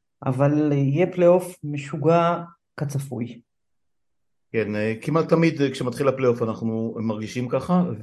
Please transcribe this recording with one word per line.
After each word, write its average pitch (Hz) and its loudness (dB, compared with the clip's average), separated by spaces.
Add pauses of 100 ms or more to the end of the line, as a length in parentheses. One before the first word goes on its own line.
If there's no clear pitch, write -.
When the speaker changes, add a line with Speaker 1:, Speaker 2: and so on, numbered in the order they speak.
(260)
Speaker 1:
אבל 143 2
יהיה 139 2
פלייאוף 180 4
משוגע 165 0 (340)
כצפוי. 120 -6 (1120)
Speaker 2:
כן, 107 -2
אה, 107 -2
כמעט 156 0
תמיד, 165 2
אה, 139 2
כשמתחיל 135 -2
הפלייאוף 127 2
אנחנו 113 -4
מרגישים 110 -6
ככה, 175 0 (180)